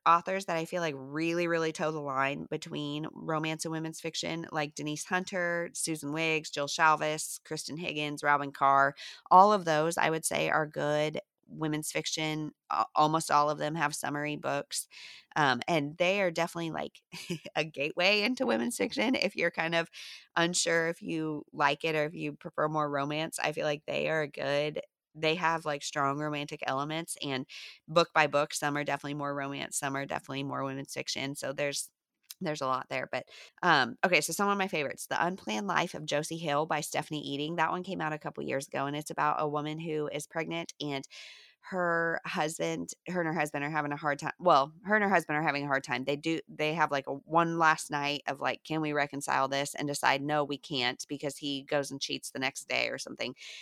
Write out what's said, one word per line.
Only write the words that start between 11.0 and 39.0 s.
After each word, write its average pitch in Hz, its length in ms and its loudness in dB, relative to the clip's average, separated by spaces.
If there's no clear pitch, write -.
women's 156 440 -4
fiction. 156 600 -2
A-, - 240 0
almost 156 360 4
all 147 200 4
of 147 80 -2
them 151 160 -2
have 151 200 0
summary 147 420 -4
books. 143 520 -4
Um, 135 320 4
and 151 300 0
they 190 240 4
are 175 80 4
definitely, 165 400 -2
like, 151 300 -8
<laughs> - 280 -8
a 156 80 2
gateway 175 580 2
into 247 240 0
women's 233 300 0
fiction 220 380 0
if - 220 0
you're 170 140 0
kind 165 240 -2
of 165 160 0
unsure 170 520 2
if 170 140 -4
you 156 500 -2
like 147 320 2
it 160 100 0
or 151 100 2
if 170 100 -4
you 151 180 -6
prefer 156 360 -2
more 151 220 0
romance. 147 480 -2
I 151 140 -2
feel 156 140 -2
like 147 200 -2
they 147 220 -2
are 156 140 0
a 143 60 -4
good, 143 520 -2
they 156 220 2
have, 165 280 0
like, 147 180 -4
strong 139 360 0
romantic 151 480 -4
elements, 151 560 -4
and 139 240 -4
book 165 260 4
by 156 120 8
book, 143 280 2
some 143 220 0
are 147 80 0
definitely 143 300 -2
more 143 200 -4
romance, 139 440 -6
some 139 180 -2
are 139 100 -4
definitely 139 380 -6
more 135 200 -4
women's 135 300 -6
fiction. 135 400 -6
So 135 180 -6
there's, 143 380 -4
there's 151 220 -4
a 135 40 0
lot 131 220 0
there. 135 220 -4
But, 127 160 -6
um, 147 420 6
okay, 175 160 6
so 165 120 0
some 202 160 2
of 202 100 2
my 190 100 2
favorites, 151 380 -4
The - 180 0
Unplanned 202 420 -2
Life 175 280 2
of 156 120 -8
Josie 151 320 0
Hill 156 280 2
by 156 140 0
Stephanie 147 420 -4
Eating. 147 340 -4
That 160 160 2
one 180 100 -4
came 185 180 -6
out 156 140 -2
a 151 40 -4
couple 147 260 -8
years 139 240 -4
ago, 139 180 -2
and 143 100 -2
it's 151 140 -6